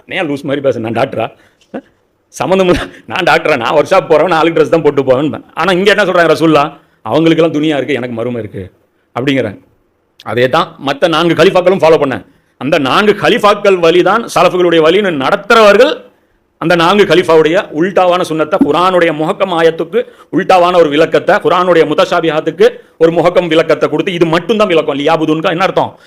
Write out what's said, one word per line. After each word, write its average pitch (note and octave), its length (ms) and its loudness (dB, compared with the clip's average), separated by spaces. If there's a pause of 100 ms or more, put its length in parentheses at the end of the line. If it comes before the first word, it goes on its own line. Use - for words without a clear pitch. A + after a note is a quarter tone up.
"ஏன் E3+ 220 -6
லூஸ் C#3 120 -6
மாதிரி C#3 200 -6
பேச, B2+ 180 -2
நான் A2 140 -6
டாக்டரா? A#2 380 -4 (960)
சம்பந்தம் F#3+ 400 -2
இல்ல, - 200 0 (180)
நான் D3+ 300 0
டாக்டரா? D#3 220 0
நான் A#2+ 160 -2
ஒர்க் D3+ 160 0
ஷாப் F3+ 180 0
போறேன், D#3+ 200 2
நான் E3+ 120 0
அழுக்கு D#3+ 240 0
ட்ரெஸ் C3+ 60 -4
தான் E3 120 0
போட்டு C#3 220 0
போவேன்." C3 500 -2
ஆனா F3+ 180 -2
இங்க F#3+ 180 0
என்ன G3+ 140 2
சொல்றாங்க E3+ 320 2
ரசூல்லா? D3+ 420 0 (240)
"அவங்களுக்கெல்லாம் D#3 600 0
துனியா D#3 140 -2
இருக்கு, C3+ 180 -4
எனக்கு A#2+ 220 -6
மறுமை A#2 260 -6
இருக்கு" G2+ 300 -14 (480)
அப்படிங்கிறாங்க. B2 400 -4 (640)
அதே A#2+ 260 -2
தான் E3 260 -2 (100)
மத்த F3 220 -2
நான்கு D#3+ 360 0
கலீஃபாக்களும் F3+ 360 2
ஃபாலோ D#3 200 4
பண்ண. C3 260 -4 (320)
அந்த D3+ 220 -2
நான்கு E3 420 0
கலீஃபாக்கள் G3+ 580 0
வழி E3+ 220 2
தான் G#3 340 0
சலஃபுகளுடைய E3+ 460 2
வழின்னு F3+ 300 2
நடத்துறவர்கள் G#3 1000 2 (480)
அந்த E3+ 180 -2
நான்கு F#3 280 2
கலீஃபாவுடைய E3 640 2 (140)
உல்டாவான F#3 400 0
சுன்னத்தை, D#3 440 -2
குர்ஆனுடைய E3+ 500 0
முஹக்கம் F3 440 -4
ஆயத்துக்கு E3 440 -2 (280)
உல்டாவான F3+ 440 2
ஒரு E3 140 4
விளக்கத்தை, D#3+ 460 0
குர்ஆனுடைய E3+ 500 2
முத்தஷாபிஹாத்துக்கு E3 840 0 (280)
ஒரு E3 140 4
முஹக்கம் F3 360 0
விளக்கத்தை D#3 420 0
கொடுத்து, E3+ 240 -4
இது E3+ 120 0
மட்டும்தான் G3 420 0
விளக்கம். D3 320 0
லியாபுதுன்கா D#3 500 0
என்ன F3 140 -2
அர்த்தம்? D#3+ 440 -2